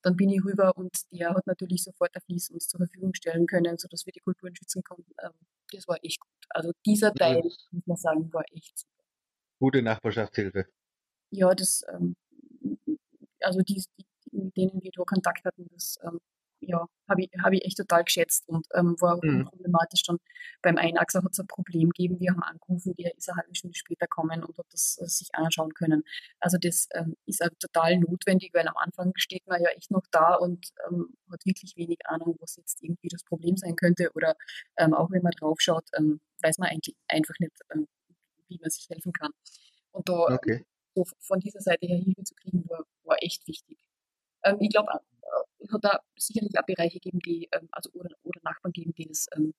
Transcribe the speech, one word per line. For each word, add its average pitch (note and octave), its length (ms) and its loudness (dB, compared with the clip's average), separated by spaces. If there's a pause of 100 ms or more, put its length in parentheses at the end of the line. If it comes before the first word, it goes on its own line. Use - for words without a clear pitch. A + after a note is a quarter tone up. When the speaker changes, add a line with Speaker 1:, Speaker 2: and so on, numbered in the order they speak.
Speaker 1:
dann F3+ 140 4
bin G3 140 4
ich G3 140 2
rüber G3 340 4
und F#3 140 -10 (200)
der E3+ 220 -2
hat F#3 140 -2
natürlich F3+ 360 -2
sofort F3 320 -2
eine F3+ 60 -14
Fliese F3 320 -6
uns E3+ 140 -8
zur F3 120 -4
Verfügung F#3 340 -2
stellen E3+ 340 0
können, E3+ 300 2
sodass - 280 -12
wir - 80 -14
die - 80 -20
Kulturen F3+ 340 -6
schützen - 280 -8
konnten. F3 280 -20 (120)
Ähm, F3 80 -12 (400)
das F#3+ 160 -18
war E3 160 -2
echt D#3+ 180 -8
gut. - 100 -20 (180)
Also E3 220 -4 (140)
dieser G#3 280 4
Speaker 2:
Ja, - 40 -6
Speaker 1:
Teil, E3 260 6
Speaker 2:
das - 280 -6
Speaker 1:
muss F3 160 -10
man E3+ 100 -2
sagen, D#3+ 360 0
war D#3 100 -2 (100)
echt - 240 -20
super. - 260 -18 (560)
Speaker 2:
Gute C3+ 220 4
Nachbarschaftshilfe. G#2 840 -2 (640)
Speaker 1:
Ja, F#3+ 220 4
das, F#3+ 300 -2 (100)
ähm, F3 220 -4 (1300)
also F#3 200 2
die, F#3+ 220 -2 (140)
die, G3 80 -20 (260)
mit F#3+ 260 -6
denen F#3 240 0
wir F#3 120 -10
da F3+ 100 -4
Kontakt F#3 420 -2
hatten, F3+ 280 -8
das, - 300 -10
ähm, E3+ 160 -10 (420)
ja, E3+ 260 -4 (200)
habe F#3 140 2
ich, F#3 80 -4 (140)
habe F#3+ 140 4
ich - 80 -2
echt F#3+ 120 -6
total E3+ 280 4
geschätzt - 420 0
und, E3 260 -2
ähm, F3 260 4
war F3 180 4
auch E3+ 60 -4
Speaker 2:
Mhm. C3+ 260 2
Speaker 1:
unproblematisch. E3+ 540 0
Dann F3 140 -2 (460)
beim E3+ 140 6
Einachser F3 460 2
hat's F#3 160 -2
ein F#3+ 80 -10
Problem E3+ 420 -2
gegeben. F3+ 300 0
Wir F3+ 120 0
haben F3 100 -2
angerufen, F3 560 -6
der F3 180 -6
ist - 140 -10
eine F3 80 -6
halbe E3+ 180 -8
Stunde F3 220 -10
später - 300 -6
gekommen E3 360 -4
und - 140 -14
hat F3 140 -12
das, - 280 -2
äh, F3 80 -10
sich - 280 -4
anschauen D#3+ 380 -2
können. D#3 300 2 (360)
Also F3+ 180 2
das, E3+ 380 -2
ähm, E3 200 -4 (100)
ist F#3+ 180 -4
auch E3+ 60 2 (100)
total E3+ 400 2
notwendig, F3+ 540 2
weil D#3+ 140 2
am D#3+ 100 -6
Anfang F3+ 400 -2
steht - 300 -6
man F3+ 140 0
ja E3+ 100 4
echt - 200 -6
noch F#3+ 200 0
da E3 240 6
und, F3+ 340 -2 (200)
ähm, F3 260 -4 (160)
hat E3+ 140 -14
wirklich F#3+ 300 -4
wenig E3+ 320 -6
Ahnung, E3 320 -4
was - 160 -14
jetzt - 260 -10
irgendwie E3+ 280 -6
das E3+ 140 -10
Problem E3+ 340 0
sein F3 180 -4
könnte. F3 400 4
Oder, D#3+ 200 2 (420)
ähm, D#3+ 180 6
auch E3 160 2
wenn F#3 100 2
man F3 120 2
drauf D#3 280 -2
schaut, C#3 240 2 (120)
ähm, D3+ 220 2 (220)
weiß D#3+ 160 2
man F#3 120 -2
eigentlich D#3+ 260 -6 (120)
einfach D#3 320 0
nicht, D#3+ 140 -2 (200)
ähm, D4+ 140 -4 (600)
wie F3+ 120 -14
man E3 100 -6
sich - 200 -8
helfen E3+ 240 -10
kann. D3+ 180 -8 (600)
Und F#3 180 2
da, E3+ 180 8
Speaker 2:
Okay. - 380 4 (300)
Speaker 1:
so F#3+ 80 4
f-, - 160 -10
von F#3+ 200 0
dieser G3+ 220 -6
Seite F3+ 260 2
her F3 100 4
Hilfe F#3+ 260 2
zu - 120 -12
kriegen, F3+ 340 -2
war, E3+ 160 -8 (180)
war D#3+ 180 2
echt - 260 -6
wichtig. - 300 -16 (640)
Ähm, G3+ 180 4
ich G#3 100 4
glaub, G#3+ 180 4
äh, - 100 -4 (600)
es G#3+ 140 -18
hat A3 100 0
da G3+ 180 4 (160)
sicherlich G#3 420 -2
auch D#3+ 60 2
Bereiche E3+ 340 0
gegeben, F3+ 200 -4
die, E3+ 340 -4
ähm, E3 180 -6
also - 220 -14
oder, F3 180 -12 (120)
oder - 200 -10
Nachbarn E3 300 -6
gegeben, E3 220 -6
die D#3+ 120 -10
das, D#3 280 -6
ähm, D#3 240 0